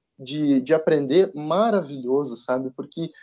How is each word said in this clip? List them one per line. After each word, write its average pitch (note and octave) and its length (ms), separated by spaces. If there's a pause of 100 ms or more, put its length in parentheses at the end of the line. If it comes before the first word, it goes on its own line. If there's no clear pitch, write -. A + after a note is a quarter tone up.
(160)
de, C#3 440
de C3 120
aprender D#3 640
maravilhoso, D3 1000
sabe? C3 340
Porque D#3+ 400 (120)